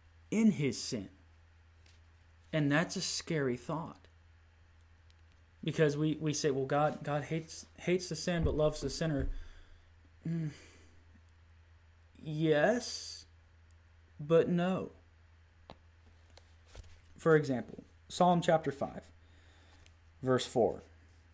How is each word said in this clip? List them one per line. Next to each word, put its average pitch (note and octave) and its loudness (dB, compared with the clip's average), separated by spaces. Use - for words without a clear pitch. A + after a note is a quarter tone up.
in G#3+ 4
his C3 -2
sin. G#2 -8
And D3 2
that's E3 2
a F#3 -6
scary C#3 -2
thought. D#3 -8
Because D3 2
we, D3+ 0
we D#3 0
say, D3 0
"Well, C3+ -2
God, D3 0
God D3 -4
hates, D#3+ -8
hates F3+ -2
the D#3+ -8
sin E3+ -2
but C#3+ 2
loves D3 2
the C3+ -4
sinner." C#3+ -2
Mm. E3 -4
Yes, D#3 0
but D#3 4
no. F3 0
For D#3+ 6
example, C3+ -2
Psalm F3 4
chapter D#3+ 2
five, - -8
verse B2+ 2
four. - 0